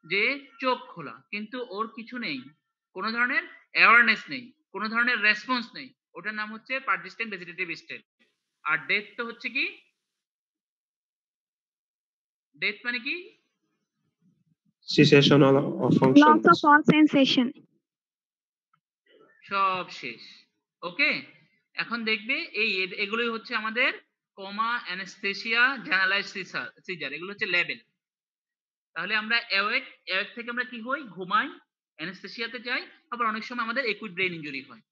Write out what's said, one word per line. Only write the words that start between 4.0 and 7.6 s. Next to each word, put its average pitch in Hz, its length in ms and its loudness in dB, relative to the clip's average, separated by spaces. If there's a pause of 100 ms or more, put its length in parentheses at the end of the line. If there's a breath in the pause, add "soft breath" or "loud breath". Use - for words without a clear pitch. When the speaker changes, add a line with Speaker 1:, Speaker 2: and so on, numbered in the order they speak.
Speaker 1:
নেই, 127 220 -10 (200)
কোনো 208 180 -6
ধরনের 233 320 0
response 220 520 -2
নেই, 139 200 -16 (200)
ওটার 196 200 -10
নাম 214 200 -8
হচ্ছে 262 260 -8
persistent 196 520 -6
vegetative 175 440 -8